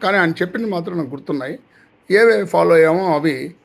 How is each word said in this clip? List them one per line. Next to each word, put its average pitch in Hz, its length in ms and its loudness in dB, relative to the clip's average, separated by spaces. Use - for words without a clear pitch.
కానీ 202 140 0
ఆయన 175 140 4
చెప్పింది 180 400 -4
మాత్రం 175 280 -4
నాకు 139 120 -4
గుర్తున్నాయి. 143 480 -8
ఏవే 214 340 2
ఫాలో 170 300 2
అయ్యామో 165 400 4
అవి 147 400 -4